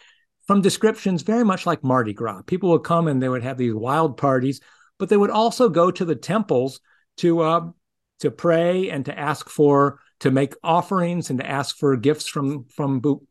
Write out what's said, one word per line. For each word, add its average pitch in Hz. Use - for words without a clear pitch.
from 202
descriptions, 196
very 226
much 185
like 165
Mardi 127
Gras. 101
People 185
would 156
come 170
and 131
they 131
would 127
have 127
these 123
wild 131
parties, 135
but 185
they 208
would 202
also 226
go 170
to 180
the 165
temples 139
to, 170
uh, 165
to 147
pray 175
and 139
to -
ask 147
for 143
to 139
make 135
offerings 175
and 127
to -
ask 139
for 139
gifts 143
from, 139
from 139
Bu-, 139